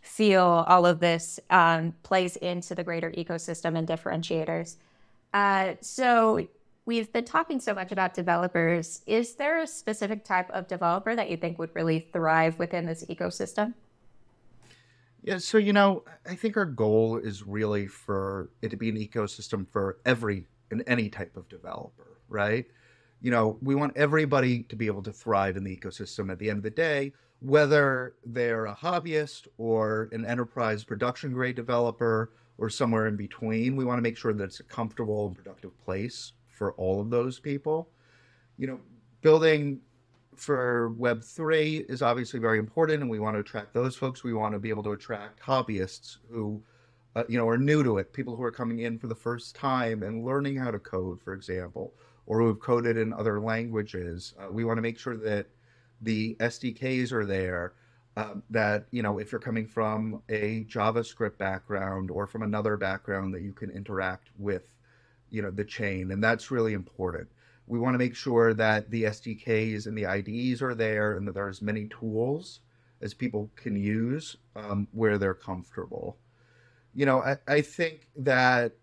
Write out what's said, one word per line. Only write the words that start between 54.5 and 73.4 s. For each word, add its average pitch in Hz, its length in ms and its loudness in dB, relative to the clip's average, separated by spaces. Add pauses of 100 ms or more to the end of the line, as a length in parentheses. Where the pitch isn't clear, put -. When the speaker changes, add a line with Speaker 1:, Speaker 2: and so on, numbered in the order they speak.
Speaker 2:
wanna 113 180 0
make 117 160 -4
sure 120 200 -8
that 107 300 -2 (540)
the 110 380 -2
S 117 180 0
D 123 140 -6
Ks 127 400 -2
are 110 140 -2
there, 90 480 -2 (420)
um, 107 340 -8
that, 107 420 2
you 120 120 -4
know, 101 160 -2
if 104 120 -10
you're 117 100 -6
coming 113 260 -4
from 107 600 -4
a 110 360 -2
JavaScript 110 720 -2
background 95 720 -4
or 101 160 -2
from 110 160 -10
another 104 360 0
background, 98 560 -4
that - 80 -8
you 98 120 -8
can 101 160 -10
interact 95 680 -6
with, 98 360 -6 (560)
you 110 120 -6
know, 101 100 -6
the 101 140 -4
chain. 95 460 -4
And 98 120 -2
that's 113 260 2
really 113 240 0
important. 92 540 -6 (400)
We 117 120 -4
wanna 123 180 0
make 123 180 0
sure 117 380 4
that 107 360 2
the 113 160 0
S 107 140 -2
D 113 160 -10
Ks 110 500 -2
and 110 120 -6
the 104 80 -2
I 98 160 -2
D 120 320 -2
Es 120 80 -4
are 127 140 -2
there 107 420 0
and 101 100 -6
that 95 60 -8
there 98 120 -4
are 101 40 -4
as 98 120 -10
many 107 260 -4
tools 117 720 -4 (400)
as 98 120 -8
people 107 420 -6